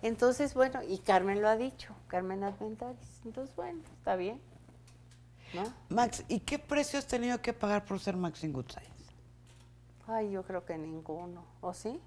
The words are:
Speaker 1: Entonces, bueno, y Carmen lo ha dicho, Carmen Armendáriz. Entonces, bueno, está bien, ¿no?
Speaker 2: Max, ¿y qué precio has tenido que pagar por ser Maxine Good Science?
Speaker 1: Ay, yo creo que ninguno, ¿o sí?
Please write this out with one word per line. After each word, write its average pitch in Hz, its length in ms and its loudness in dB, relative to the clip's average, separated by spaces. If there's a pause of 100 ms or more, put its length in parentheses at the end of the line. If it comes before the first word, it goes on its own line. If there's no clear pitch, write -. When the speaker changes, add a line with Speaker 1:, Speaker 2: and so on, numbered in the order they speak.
Speaker 1:
Entonces, 247 520 4
bueno, 254 280 6
y 185 160 -2
Carmen 196 420 6
lo 214 80 6
ha 220 80 8
dicho, 247 380 -4 (140)
Carmen 185 340 -2
Armendáriz. 214 840 -8
Entonces, 254 300 -10
bueno, 339 260 -6 (180)
está 196 180 0
bien, 202 240 -2 (1120)
¿no? 175 80 -2 (280)
Speaker 2:
Max, 233 360 2
¿y 247 140 0
qué 294 180 -2
precio 294 400 2
has 277 80 -4
tenido 240 340 0
que 240 120 -2
pagar 208 320 2
por 196 160 -4
ser 190 160 -2
Maxine 160 360 -2
Good 127 180 -4
Science? - 200 -14 (1200)
Speaker 1:
Ay, 220 240 2
yo 190 100 -2
creo 180 220 -4
que 170 120 -6
ninguno, 160 680 -8 (160)
¿o 180 120 -4
sí? 240 340 -6